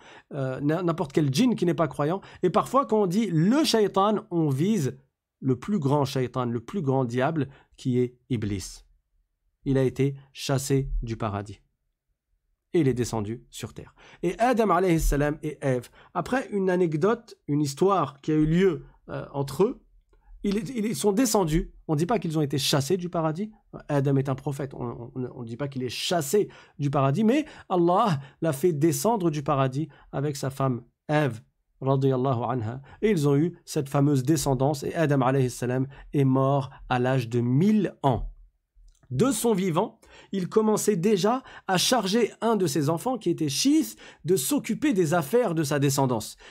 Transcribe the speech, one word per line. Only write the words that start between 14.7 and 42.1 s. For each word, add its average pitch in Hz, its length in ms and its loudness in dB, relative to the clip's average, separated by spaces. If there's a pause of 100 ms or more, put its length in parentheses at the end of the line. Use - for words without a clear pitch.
alayhi 170 280 4
salam 147 420 0
et 151 200 -8
Ève, 127 280 -2 (240)
après 233 380 -4
une 190 180 0
anecdote, 180 680 0 (100)
une 147 140 0
histoire 151 580 0
qui 156 140 -2
a - 20 2
eu 156 100 4
lieu, 165 380 2 (240)
euh, 139 240 -10
entre 139 320 -2
eux, 240 180 -2 (600)
ils, 202 140 0 (200)
ils 208 180 -2
sont 208 180 0
descendus. 190 580 0 (160)
On 160 60 0
ne 147 40 0
dit 165 80 0
pas 220 140 0
qu'ils 160 180 -4
ont 156 40 2
été 143 160 -2
chassés 139 400 0
du 175 120 -6
paradis. 170 420 -4 (360)
Adam 143 300 0
est 135 120 0
un 131 60 0
prophète. 139 400 -8
On, 117 400 -10
on, 123 180 -8
on - 80 -14
ne 117 60 -10
dit 113 100 -10
pas 143 100 -6
qu'il 131 160 -8
est 120 60 -4
chassé 175 600 -2 (280)
du 143 140 -2
paradis, 143 320 2
mais 277 220 2 (240)
Allah 180 500 2 (220)
l'a 160 120 0
fait 175 200 0
descendre 170 580 0
du 151 100 -4
paradis 135 460 0 (240)
avec 143 240 -4
sa 139 140 -6
femme 127 340 -2 (240)
Ève, 147 340 0 (400)
radiyallahu 135 640 2
anha. 120 340 -4 (200)
Et 214 80 2
ils 156 180 2
ont 143 80 4
eu 170 300 0
cette 143 240 -6
fameuse 139 340 2
descendance. 139 600 0
Et - 100 -6
Adam 143 280 2
alayhi 127 280 2
salam 127 380 -4 (260)
est 143 120 4
mort 135 440 2 (200)
à 127 100 0
l'âge 127 300 0
de 120 100 0
mille 165 640 2
ans. 127 280 0 (800)
De 196 200 2
son 233 220 0
vivant, 185 460 -2 (320)
il 185 180 -4
commençait 214 460 2
déjà 208 480 2 (240)
à 190 100 0
charger 214 540 2 (100)